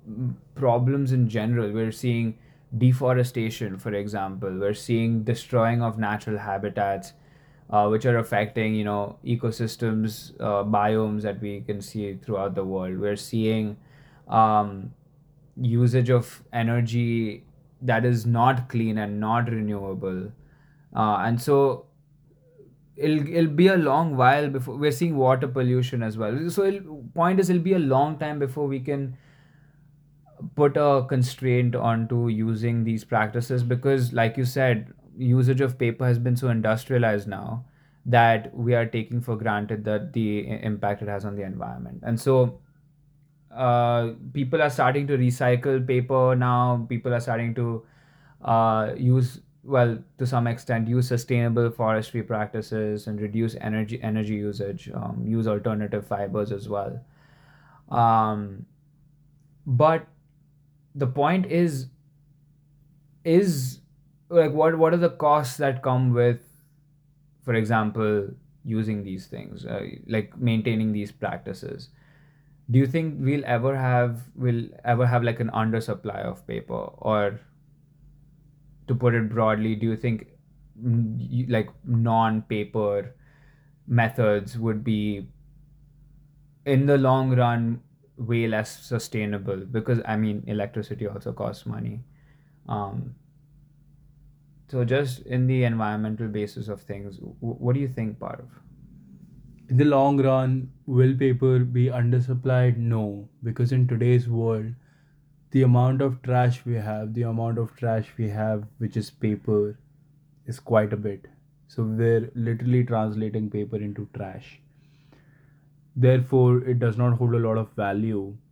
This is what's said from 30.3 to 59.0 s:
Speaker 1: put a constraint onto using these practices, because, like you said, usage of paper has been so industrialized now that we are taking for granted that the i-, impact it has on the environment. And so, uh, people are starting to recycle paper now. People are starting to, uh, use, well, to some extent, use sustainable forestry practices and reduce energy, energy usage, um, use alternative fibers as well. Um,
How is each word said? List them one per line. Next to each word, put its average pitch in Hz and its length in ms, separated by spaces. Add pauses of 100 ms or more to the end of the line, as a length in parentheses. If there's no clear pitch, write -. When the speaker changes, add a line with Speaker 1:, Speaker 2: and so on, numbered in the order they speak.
Speaker 1:
put 143 200
a 139 320
constraint 123 680
onto 117 540
using 113 540
these 110 200
practices, 120 600
because, 123 480
like 113 260
you 131 80
said, 123 460 (240)
usage 127 460
of 123 160
paper 117 280
has 120 120
been 123 180
so 127 140
industrialized 110 800
now 104 380 (400)
that 117 500
we 120 180
are 117 140
taking 113 340
for 120 140
granted 104 500
that 107 280
the 104 340
i-, 110 160
impact 104 400
it 104 40
has 101 180
on 101 100
the 101 80
environment. 120 600
And 117 160
so, 127 400 (920)
uh, 120 600 (220)
people 143 280
are 147 80
starting 139 380
to 139 100
recycle 127 720
paper 127 480
now. 123 520
People 120 280
are 117 40
starting 117 360
to, 117 280 (600)
uh, 113 520
use, 127 440 (240)
well, 120 340 (220)
to 127 80
some 123 180
extent, 117 420
use 127 200
sustainable 120 640
forestry 110 500
practices 107 840
and 104 120
reduce 110 360
energy, 110 480
energy 107 320
usage, 101 580
um, 113 320
use 110 220
alternative 104 580
fibers 101 460
as 101 180
well. 101 340 (840)
Um, 107 800 (960)